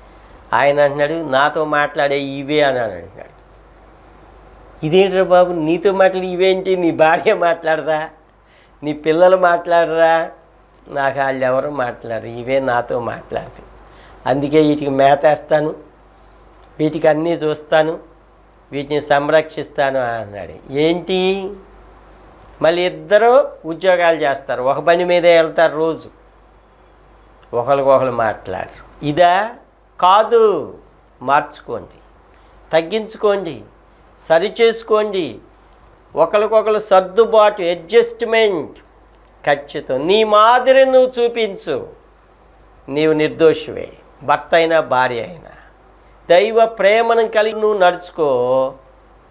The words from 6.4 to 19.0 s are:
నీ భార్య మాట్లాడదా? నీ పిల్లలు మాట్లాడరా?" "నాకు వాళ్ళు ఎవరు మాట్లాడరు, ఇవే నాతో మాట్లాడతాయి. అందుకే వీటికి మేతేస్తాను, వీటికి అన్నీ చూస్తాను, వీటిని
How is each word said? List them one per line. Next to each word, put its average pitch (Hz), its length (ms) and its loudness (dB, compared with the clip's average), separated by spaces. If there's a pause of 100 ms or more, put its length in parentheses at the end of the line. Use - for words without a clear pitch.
నీ 175 160 0
భార్య 160 420 2
మాట్లాడదా? 160 760 -2 (720)
నీ 147 100 -6
పిల్లలు 170 440 4
మాట్లాడరా?" 170 920 2 (560)
"నాకు 139 320 -4
వాళ్ళు 135 260 -2
ఎవరు 131 240 0
మాట్లాడరు, 117 580 -8
ఇవే 120 320 -4
నాతో 123 400 -2
మాట్లాడతాయి. - 640 -10 (600)
అందుకే 139 360 2
వీటికి 143 280 0
మేతేస్తాను, 147 840 2 (1040)
వీటికి 156 280 -2
అన్నీ 160 260 0
చూస్తాను, 156 680 -2 (720)
వీటిని 143 300 -4